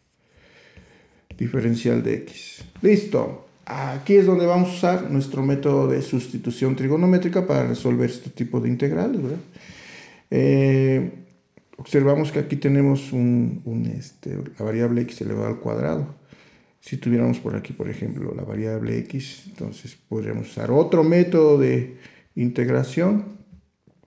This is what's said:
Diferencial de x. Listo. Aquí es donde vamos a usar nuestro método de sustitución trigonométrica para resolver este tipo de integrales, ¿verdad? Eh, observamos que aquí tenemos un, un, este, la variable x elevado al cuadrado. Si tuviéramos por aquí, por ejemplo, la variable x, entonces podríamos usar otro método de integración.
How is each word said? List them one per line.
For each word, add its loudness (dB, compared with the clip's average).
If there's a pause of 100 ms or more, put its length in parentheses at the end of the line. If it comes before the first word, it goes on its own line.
(1400)
Diferencial 0
de 0
x. -12 (160)
Listo. 2 (160)
Aquí -2
es 8
donde 4
vamos 4
a -8
usar 0
nuestro -2
método 2
de 0
sustitución -2
trigonométrica 2
para 2
resolver 0
este -12
tipo -4
de -2
integrales, 0
¿verdad? -6 (960)
Eh, 4 (640)
observamos 2
que 0
aquí -4
tenemos 2
un, 0
un, -4
este, -10 (220)
la -6
variable 0
x -8
elevado -4
al -4
cuadrado. -4 (720)
Si -8
tuviéramos 0
por -6
aquí, -8
por -8
ejemplo, -8
la -10
variable -6
x, -10
entonces -14
podríamos -8
usar -4
otro 4
método 6
de 0 (380)
integración. 0 (680)